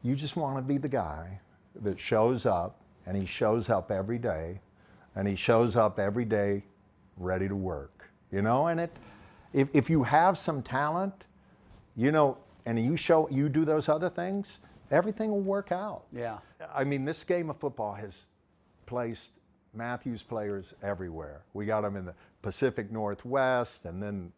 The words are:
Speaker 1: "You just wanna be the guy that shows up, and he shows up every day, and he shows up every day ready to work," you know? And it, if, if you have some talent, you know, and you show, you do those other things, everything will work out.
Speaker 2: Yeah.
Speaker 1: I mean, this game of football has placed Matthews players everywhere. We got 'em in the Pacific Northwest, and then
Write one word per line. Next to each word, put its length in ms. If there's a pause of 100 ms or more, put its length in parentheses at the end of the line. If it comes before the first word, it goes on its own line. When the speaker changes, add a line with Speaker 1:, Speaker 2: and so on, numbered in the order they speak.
Speaker 1:
"You 140
just 200
wanna 260
be 160
the 120
guy 500 (420)
that 180
shows 460
up, 340 (260)
and 100
he 100
shows 440
up 220
every 260
day, 420 (560)
and 120
he 80
shows 400
up 240
every 260
day 380 (540)
ready 300
to 80
work," 540 (220)
you 100
know? 260
And 140
it, 100 (600)
if, 200
if 160
you 140
have 340
some 240
talent, 640 (720)
you 160
know, 260 (280)
and 180
you 140
show, 320
you 200
do 160
those 220
other 220
things, 500 (320)
everything 400
will 100
work 300
out. 400
Speaker 2:
Yeah. 280 (340)
Speaker 1:
I 100
mean, 220
this 180
game 260
of 80
football 360
has 320 (600)
placed 440 (440)
Matthews 500
players 580
everywhere. 600 (120)
We 120
got 200
'em 120
in 80
the 80 (280)
Pacific 500
Northwest, 960
and 160
then 360